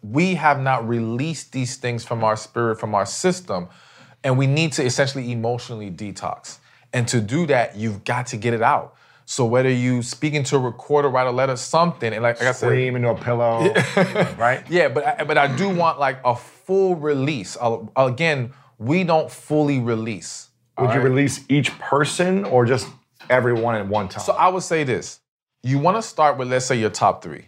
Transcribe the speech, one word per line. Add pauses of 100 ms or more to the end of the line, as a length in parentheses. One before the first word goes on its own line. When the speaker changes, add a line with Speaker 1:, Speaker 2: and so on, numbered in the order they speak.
Speaker 1:
We
have
not
released
these
things
from
our
spirit,
from
our
system, (540)
and
we
need
to
essentially
emotionally
detox. (360)
And
to
do
that,
you've
got
to
get
it
out. (320)
So
whether
you
speak
into
a
recorder,
write
a
letter,
something,
and
like,
like
I
said
Speaker 2:
Scream
into
a
pillow,
Speaker 1:
<laughs> (420)
Speaker 2:
right?
Speaker 1:
Yeah,
but (160)
I,
but
I
do
want,
like,
a
full
release.
Uh, (160)
again, (240)
we
don't
fully
release, (280)
Speaker 2:
Would
Speaker 1:
all
Speaker 2:
you
Speaker 1:
right?
Speaker 2:
release
each
person
or
just (420)
everyone
at
one
time?
Speaker 1:
So
I
would
say
this. (440)
You
wanna
start
with,
let's
say,
your
top
three.